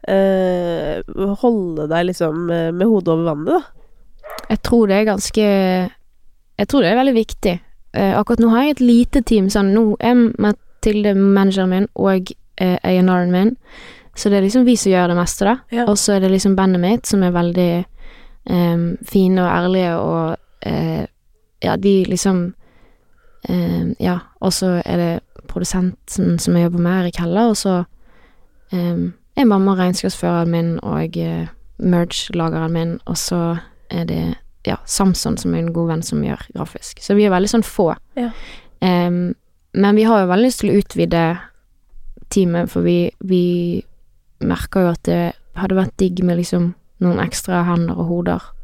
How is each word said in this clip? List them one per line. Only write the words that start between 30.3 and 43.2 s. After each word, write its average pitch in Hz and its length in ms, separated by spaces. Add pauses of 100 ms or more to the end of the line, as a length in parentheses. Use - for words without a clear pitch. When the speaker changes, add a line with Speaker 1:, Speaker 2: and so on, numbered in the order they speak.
Speaker 2:
min 170 360
og, 165 340
eh, 165 300 (340)
merch-lageren 165 920
min, 165 360
og 170 80
så 170 440 (300)
er 170 160
det, 165 300 (300)
ja, - 100 (100)
Samson 180 520
som 175 180
er 165 40
en 165 140
god 170 140
venn 165 160
som 151 180
gjør - 200 (120)
grafisk. - 460
Så - 160
vi 208 100
er 208 60
veldig 185 180
sånn 226 140
få. 170 320 (200)
Speaker 1:
Ja. 240 160 (500)
Speaker 2:
Ehm, 175 520 (400)
men 202 220
vi 214 80
har 220 220
jo 180 60
veldig 208 140
lyst 254 140
til 208 120
å 202 100
utvide 170 580 (880)
teamet, 175 400
for 175 120
vi, 175 300 (120)